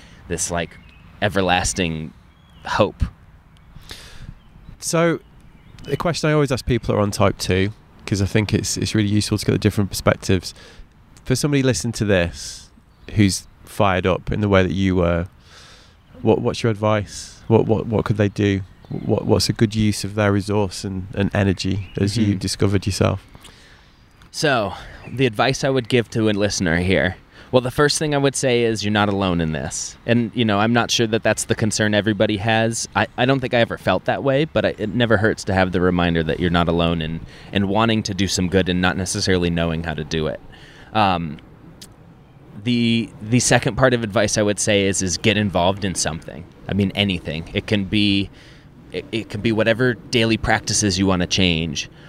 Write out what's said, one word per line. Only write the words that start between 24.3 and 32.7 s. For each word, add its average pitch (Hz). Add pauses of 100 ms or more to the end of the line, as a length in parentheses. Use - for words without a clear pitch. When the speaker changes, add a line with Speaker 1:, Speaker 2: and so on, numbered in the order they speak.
Speaker 1:
So 120 (320)
the 131
advice 120
I 139
would 131
give 120
to 107
a 107
listener 98
here, 87 (360)
well, 127
the 123
first 147
thing 151
I 143
would 139
say 120
is 113
you're 104
not 104
alone 95
in 78
this. - (100)
And, 117
you 120
know, 104
I'm 113
not 113
sure 117
that 110
that's 107
the 113
concern 107
everybody 107
has. 113